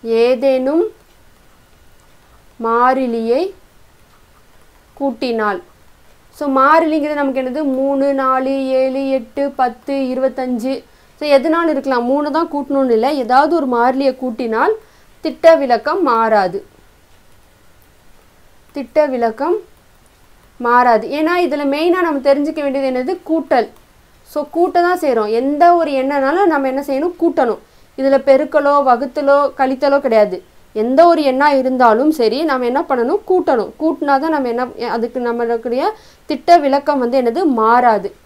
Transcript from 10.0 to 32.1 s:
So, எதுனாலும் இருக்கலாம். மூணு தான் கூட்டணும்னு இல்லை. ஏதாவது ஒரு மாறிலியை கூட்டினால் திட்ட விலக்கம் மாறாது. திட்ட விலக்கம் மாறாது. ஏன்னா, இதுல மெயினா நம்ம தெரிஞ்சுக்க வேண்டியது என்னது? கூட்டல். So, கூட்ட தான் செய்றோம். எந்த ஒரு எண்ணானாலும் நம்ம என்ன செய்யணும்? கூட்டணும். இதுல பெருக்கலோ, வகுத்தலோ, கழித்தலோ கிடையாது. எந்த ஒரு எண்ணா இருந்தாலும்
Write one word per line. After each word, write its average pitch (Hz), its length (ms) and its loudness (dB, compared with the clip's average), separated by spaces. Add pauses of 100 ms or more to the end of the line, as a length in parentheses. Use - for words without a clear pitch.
So, 294 80 -4
எதுனாலும் 320 400 2
இருக்கலாம். 269 360 -2
மூணு 285 260 -2
தான் 320 220 -2
கூட்டணும்னு 269 380 -2
இல்லை. 240 280 0
ஏதாவது 269 380 2
ஒரு 285 100 0
மாறிலியை 262 500 0
கூட்டினால் 254 560 -2 (480)
திட்ட 330 340 4
விலக்கம் 277 480 -2
மாறாது. 226 640 0 (2000)
திட்ட 285 340 -2
விலக்கம் 254 500 -2 (1000)
மாறாது. 240 520 2
ஏன்னா, 311 240 -2 (140)
இதுல 294 180 -4 (120)
மெயினா 339 240 0
நம்ம 285 320 0
தெரிஞ்சுக்க 294 300 -2
வேண்டியது 269 280 -2
என்னது? 254 280 -4 (120)
கூட்டல். 311 380 0 (540)
So, - 280 -8
கூட்ட 349 300 0
தான் 349 180 0
செய்றோம். 226 320 -2
எந்த 294 440 2
ஒரு 330 160 0
எண்ணானாலும் 277 560 0
நம்ம 285 220 0
என்ன 262 120 -4
செய்யணும்? 285 400 -4
கூட்டணும். 311 380 0 (400)
இதுல 269 200 2
பெருக்கலோ, 285 640 2
வகுத்தலோ, 277 760 2
கழித்தலோ 269 420 0
கிடையாது. 214 420 2 (300)
எந்த 254 340 4
ஒரு 330 160 4
எண்ணா 269 240 2
இருந்தாலும் 262 640 2